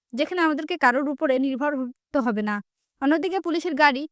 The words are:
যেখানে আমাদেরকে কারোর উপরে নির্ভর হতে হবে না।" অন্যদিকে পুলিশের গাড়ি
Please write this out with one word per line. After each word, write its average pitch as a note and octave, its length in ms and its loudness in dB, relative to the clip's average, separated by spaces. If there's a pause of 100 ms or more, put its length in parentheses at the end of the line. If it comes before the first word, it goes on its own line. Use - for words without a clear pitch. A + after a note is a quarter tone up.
(140)
যেখানে D4+ 280 -2
আমাদেরকে D#4 360 0
কারোর C4+ 320 2
উপরে C#4+ 300 0
নির্ভর C4+ 360 -2
হতে C4 440 -6
হবে A3 220 0
না।" G#3 140 -2 (460)
অন্যদিকে E4 380 2
পুলিশের E4+ 360 -2
গাড়ি C#4+ 360 2